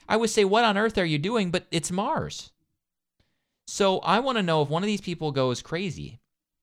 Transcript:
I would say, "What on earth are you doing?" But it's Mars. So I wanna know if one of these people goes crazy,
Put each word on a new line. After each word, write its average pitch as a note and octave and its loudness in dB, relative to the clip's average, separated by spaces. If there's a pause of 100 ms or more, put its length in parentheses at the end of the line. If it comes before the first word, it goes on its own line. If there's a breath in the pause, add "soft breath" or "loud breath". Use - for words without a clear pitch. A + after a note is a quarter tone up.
I G3+ 2
would A3+ 2
say, G#3+ 4
"What G#3+ 4
on G#3 2
earth A3 0
are F#3+ 2
you D3+ 0
doing?" G3 -2
But F3 -2
it's E3 -2
Mars. G#3+ -4 (1160)
So G3 2
I G3 2
wanna B3 0
know D#3+ 2
if C#3 -2
one D#3+ -2
of G#3 -2
these G#3 -2
people D#3+ -6
goes C3 0
crazy, D#3 -8 (420)